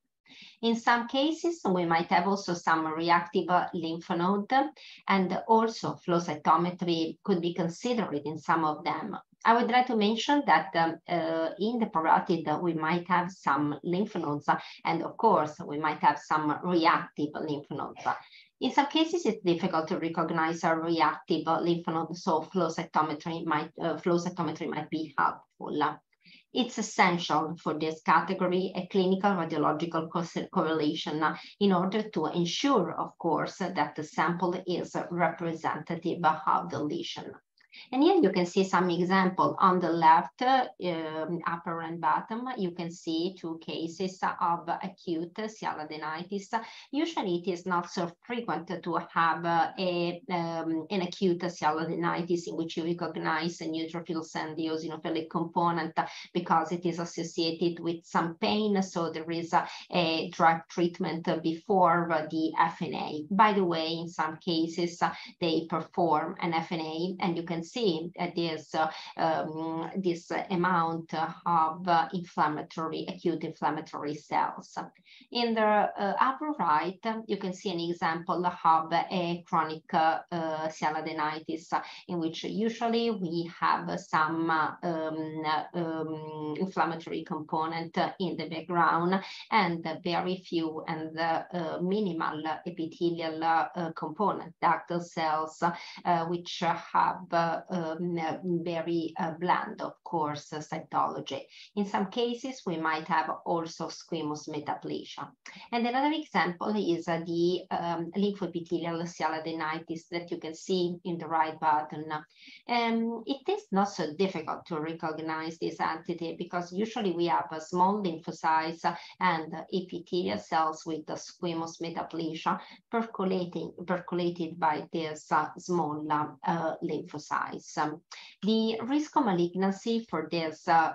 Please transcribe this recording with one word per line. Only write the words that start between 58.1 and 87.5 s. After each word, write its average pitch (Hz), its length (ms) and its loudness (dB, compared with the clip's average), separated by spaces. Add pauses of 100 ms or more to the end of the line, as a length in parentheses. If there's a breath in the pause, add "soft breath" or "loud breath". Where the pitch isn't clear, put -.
pain. 214 460 2
So 170 300 -2
there 160 200 -6
is 170 220 -2
a, 165 140 4 (240 loud breath)
a 165 380 2
drug 170 400 4
treatment 170 580 0 (160)
before 165 840 4
the 160 300 0
F 165 220 2
N 156 120 -2
A. 151 380 -6
By 208 220 6
the 196 100 4
way, 165 300 0
in 165 140 -4
some 160 300 -4
cases, 170 640 0
uh, 165 120 2 (260 loud breath)
they 165 300 2
perform 165 720 0
an 170 120 0
F 160 180 -2
N 165 100 -2
A, 165 380 -4
and 175 180 0
you 170 60 -4
can 165 200 -4
see, 175 560 0
uh, 175 160 0
this, 160 400 -2
uh, 160 140 2 (280 loud breath)
um, 160 800 -2
this 170 340 -2 (180)
amount 170 640 2
of, 170 720 0
uh, 165 260 6
inflammatory, 160 920 -2
acute 165 360 -2
inflammatory 151 720 -2
cells. - 640 -2 (540 loud breath)
In 233 220 0
the, 220 80 2
uh, 208 580 4
upper 285 400 2
right, 170 460 2
um, 226 220 -2
you 202 100 0
can 190 160 -4
see 185 180 -4
an 170 80 -2
example 170 640 -2
of 165 480 2
a 175 540 0
chronic, 156 360 0 (100)
uh, 165 260 4 (120)
uh, 160 360 -2
sialadenitis, 156 1080 -4
uh, 151 80 0 (260 loud breath)
in 175 120 -2
which 160 240 -2
usually 226 680 0
we 170 480 -2
have 170 400 0
some, 165 500 0
uh, 156 220 2 (120)
um, 156 600 -4 (300)
um, 156 840 -4
inflammatory 165 640 -2
component, 165 720 -4